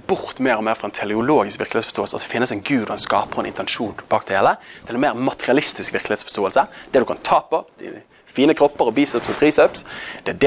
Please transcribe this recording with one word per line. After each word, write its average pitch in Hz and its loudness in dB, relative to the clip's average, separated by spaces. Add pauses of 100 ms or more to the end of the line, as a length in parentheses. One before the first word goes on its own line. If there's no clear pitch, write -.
bort - -4
mer 127 2
og 110 -4
mer 110 2
fra 107 -4
en - -10
teleologisk 107 0
virkelighetsforståelse, 107 -4
at - -10
det - -12
finnes 120 -2
en 104 -6
Gud 117 0
og 104 -6
en - -6
skaper - -2
og 113 -2
en 110 -6
intensjon - -6 (100)
bak - 0
det 98 -4
hele, 120 4 (320)
til 117 -6
en 131 2
mer 117 0
materialistisk - 0
virkelighetsforståelse. 104 0 (260)
Det 120 4
du - -2
kan - -8
ta - 2
på, - -2 (180)
de 92 -14 (340)
fine 151 4
kropper - 2
og 113 0
biceps 139 0
og 104 -4
triceps, - 4 (400)
det 95 -4
er - -12